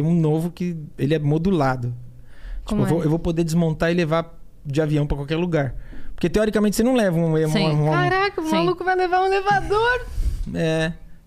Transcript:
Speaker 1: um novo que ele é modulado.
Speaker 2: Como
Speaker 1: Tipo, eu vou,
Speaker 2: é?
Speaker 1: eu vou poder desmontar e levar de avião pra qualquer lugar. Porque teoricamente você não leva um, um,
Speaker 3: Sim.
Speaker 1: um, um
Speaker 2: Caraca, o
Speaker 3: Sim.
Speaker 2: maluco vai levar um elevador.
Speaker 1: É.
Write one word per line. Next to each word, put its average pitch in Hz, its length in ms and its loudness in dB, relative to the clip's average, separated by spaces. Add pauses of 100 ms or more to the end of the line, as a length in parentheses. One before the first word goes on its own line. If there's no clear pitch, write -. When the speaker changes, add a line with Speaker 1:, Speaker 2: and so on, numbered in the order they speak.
Speaker 1:
um 160 120 2
novo 160 380 2
que 175 260 -6 (200)
ele 139 180 0
é 156 40 0
modulado. 143 760 0 (680)
Speaker 2:
Como 208 180 0
Speaker 1:
Tipo, 98 100 2
eu - 40 4
vou, 170 60 0
Speaker 2:
é? - 40 -2
Speaker 1:
eu - 20 2
vou 156 100 2
poder 170 240 0
desmontar 165 460 0
e 175 60 0
levar 165 420 0 (260)
de 143 160 -2
avião 147 280 2
pra 143 100 -2
qualquer 143 200 -4
lugar. 160 360 0 (400)
Porque - 160 0
teoricamente 208 460 2
você 240 80 4
não 254 120 4
leva 196 220 2
um, 165 160 2
um, 156 160 2
Speaker 3:
Sim. 156 200 2
Speaker 1:
um, 151 180 2
um 156 40 2
Speaker 2:
Caraca, 381 500 0
o 311 40 -4
Speaker 3:
Sim. 311 60 -2
Speaker 2:
maluco 339 320 2
vai 370 120 0
levar 370 260 2
um 381 40 2
elevador. 403 800 0 (480)
Speaker 1:
É. 160 400 -2 (340)